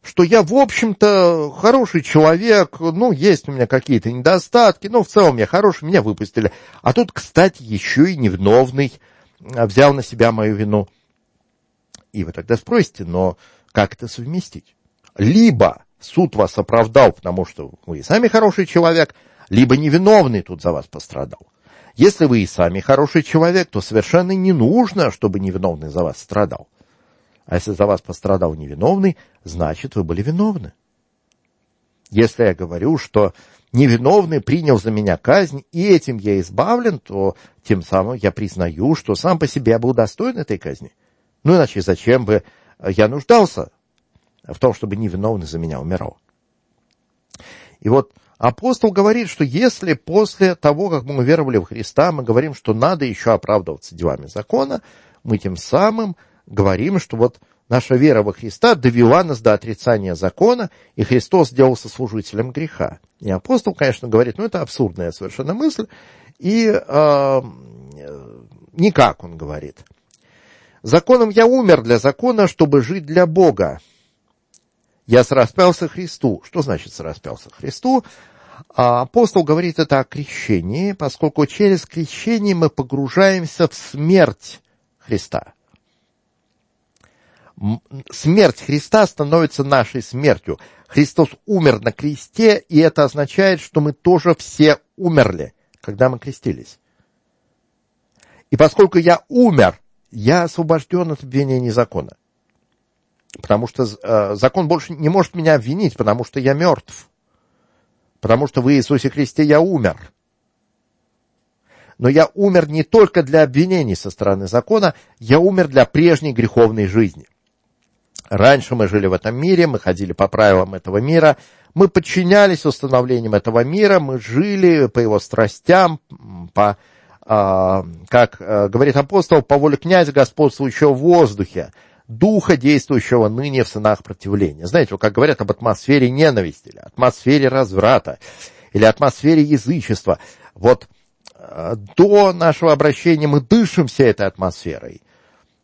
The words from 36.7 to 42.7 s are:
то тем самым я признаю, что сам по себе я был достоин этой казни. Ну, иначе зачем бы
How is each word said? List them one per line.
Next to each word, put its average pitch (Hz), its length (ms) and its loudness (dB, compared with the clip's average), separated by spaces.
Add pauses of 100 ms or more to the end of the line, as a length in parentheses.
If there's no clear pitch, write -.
то 98 380 -6 (280)
тем 92 200 -2
самым 98 360 -2
я 95 120 -2
признаю, 92 640 -4
что - 180 -4
сам 170 240 -2
по 156 80 -4
себе 120 280 0
я 113 40 0
был 120 160 -2
достоин 185 460 -4
этой 92 180 -8
казни. 69 360 -14 (500)
Ну, 165 120 4
иначе 131 260 0
зачем 107 440 0
бы 104 160 0 (420)